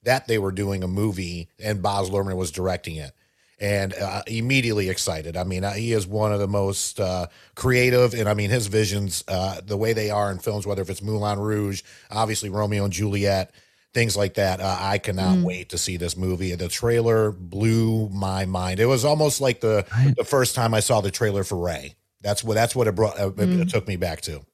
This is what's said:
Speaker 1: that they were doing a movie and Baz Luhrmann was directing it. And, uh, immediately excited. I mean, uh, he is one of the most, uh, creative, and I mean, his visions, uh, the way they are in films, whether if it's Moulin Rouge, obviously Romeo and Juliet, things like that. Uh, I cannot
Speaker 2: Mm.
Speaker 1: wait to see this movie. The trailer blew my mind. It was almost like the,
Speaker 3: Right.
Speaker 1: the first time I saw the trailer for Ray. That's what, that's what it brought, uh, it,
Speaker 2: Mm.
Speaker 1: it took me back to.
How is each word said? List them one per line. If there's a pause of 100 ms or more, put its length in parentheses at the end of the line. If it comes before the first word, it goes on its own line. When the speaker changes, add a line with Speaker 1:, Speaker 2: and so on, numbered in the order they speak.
Speaker 1:
that
they
were
doing
a
movie (100)
and
Baz
Luhrmann
was
directing
it. (480)
And,
uh,
immediately
excited.
I
mean,
uh,
he
is
one
of
the
most,
uh, (300)
creative,
and
I
mean,
his
visions,
uh, (100)
the
way
they
are
in
films,
whether
if
it's
Moulin
Rouge, (300)
obviously
Romeo
and
Juliet, (460)
things
like
that.
Uh,
I
cannot
Speaker 2:
Mm.
Speaker 1:
wait
to
see
this
movie.
The
trailer
blew
my
mind.
It
was
almost
like
the,
Speaker 3:
Right.
Speaker 1:
the
first
time
I
saw
the
trailer
for
Ray. (260)
That's
what,
that's
what
it
brought,
uh,
it,
Speaker 2:
Mm.
Speaker 1:
it
took
me
back
to. (120)